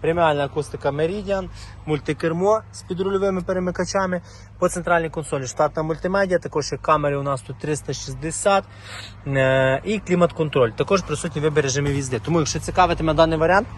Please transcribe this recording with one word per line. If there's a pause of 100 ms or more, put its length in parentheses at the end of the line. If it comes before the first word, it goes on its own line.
преміальна
акустика
Meridian, (360)
мультикермо (100)
з
підрульовими
перемикачами, (380)
по
центральній
консолі
штатна
мультимедіа,
також
є
камери
у
нас
тут
триста
шістдесят, (640)
е,
і
клімат-контроль.
Також
присутній
вибір
режимів
їзди.
Тому,
якщо
цікавитиме
даний
варіант (100)